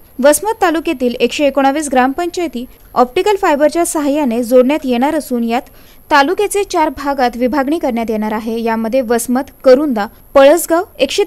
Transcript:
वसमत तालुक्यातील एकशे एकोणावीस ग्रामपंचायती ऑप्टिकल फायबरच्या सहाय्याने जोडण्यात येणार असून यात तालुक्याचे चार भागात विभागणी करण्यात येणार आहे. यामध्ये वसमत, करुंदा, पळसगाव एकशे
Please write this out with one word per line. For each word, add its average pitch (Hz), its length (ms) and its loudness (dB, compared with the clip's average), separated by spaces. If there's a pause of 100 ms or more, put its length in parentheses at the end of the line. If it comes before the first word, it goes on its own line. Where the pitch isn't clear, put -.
(240)
वसमत 381 380 0
तालुक्यातील 302 580 -2
एकशे 277 260 0
एकोणावीस 277 460 0
ग्रामपंचायती 269 720 -2 (300)
ऑप्टिकल 370 420 0
फायबरच्या 320 500 2
सहाय्याने 285 560 -2
जोडण्यात 254 420 2
येणार 254 300 0
असून 247 300 -4
यात 233 180 -2 (480)
तालुक्याचे 381 540 2
चार 320 240 0
भागात 269 480 -2
विभागणी 269 420 -2
करण्यात 233 320 -2
येणार 214 220 -4
आहे. 220 280 -4
यामध्ये 226 400 0
वसमत, 247 500 -2 (140)
करुंदा, 254 420 4 (280)
पळसगाव 320 500 4 (140)
एकशे 392 280 0